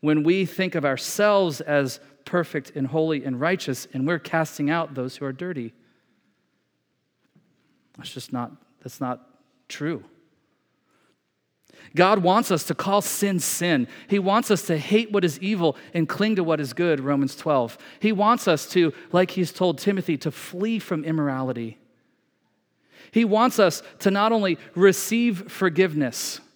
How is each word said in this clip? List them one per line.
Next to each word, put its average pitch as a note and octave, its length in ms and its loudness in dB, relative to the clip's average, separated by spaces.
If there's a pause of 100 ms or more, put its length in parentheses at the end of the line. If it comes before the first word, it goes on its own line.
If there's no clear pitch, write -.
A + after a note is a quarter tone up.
When D3+ 220 2
we F#3 220 4
think F#3 300 -4
of D3 100 -2
ourselves F3+ 760 0
as C#3+ 380 0 (260)
perfect D#3+ 500 -4
and C3+ 120 -4
holy D#3 360 -2
and B2+ 160 -6
righteous, D#3 540 -4
and C3 140 -2
we're E3+ 120 0
casting D#3 500 -2
out D#3+ 240 -2
those C3 240 -8
who D3 80 -8
are C3+ 80 -6
dirty, C3+ 400 -10 (2250)
that's - 160 -16
just - 200 -12
not, A#2+ 180 -6 (300)
that's - 180 -16
not B2 220 -6 (460)
true. D3 360 -6 (1900)
God F#3 280 4
wants G3 280 4
us E3 140 2
to D#3+ 100 -4
call G3 260 0
sin, G3 380 -2
sin. D3+ 480 0 (200)
He G3+ 120 2
wants G3 300 0
us F#3+ 140 2
to E3 140 0
hate G#3+ 340 0
what G3+ 120 2
is D3+ 160 0
evil F#3 380 0 (160)
and E3 160 0
cling G#3+ 280 0
to F#3 60 0
what D#3+ 160 0
is C3 140 -6
good, E3+ 260 0
Romans C#3 360 0
twelve. C3 420 0 (220)
He G#3+ 120 2
wants G#3 360 2
us D#3+ 220 2
to, E3+ 240 2 (180)
like F3+ 200 2
he's F3+ 200 -2
told F3 260 0
Timothy, F#3 400 -2
to D3+ 140 -6
flee G#3 480 -4
from D#3 240 -6
immorality. C3 760 -4 (1300)
He A#3 140 4
wants A3 340 4
us F#3 240 4 (160)
to G3 120 2
not G#3 200 2
only G3 260 0 (180)
receive G3 760 2
forgiveness D#3 880 -2 (160)